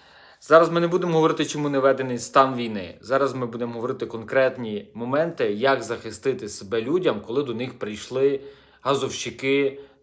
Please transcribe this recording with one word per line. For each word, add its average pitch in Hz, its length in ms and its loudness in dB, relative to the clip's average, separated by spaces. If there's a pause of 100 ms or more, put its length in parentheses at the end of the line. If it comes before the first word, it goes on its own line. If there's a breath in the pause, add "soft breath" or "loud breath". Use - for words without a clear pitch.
(420 soft breath)
Зараз 165 280 8
ми 170 100 2
не 170 60 2
будемо 170 280 0
говорити, 156 300 4
чому 147 240 -4
не 139 100 2
введений 131 400 2
стан 131 360 4
війни. 107 460 -6
Зараз 131 340 0
ми 127 120 -4
будемо 117 280 -6
говорити 120 320 -6
конкретні 117 880 -2
моменти, 131 580 -2
як 123 300 2
захистити 110 640 -6
себе 101 340 -4
людям, 131 440 0
коли 131 160 -2
до 127 120 -6
них 123 240 -8
прийшли 127 600 -2 (420 loud breath)
газовщики 135 960 -2 (220 loud breath)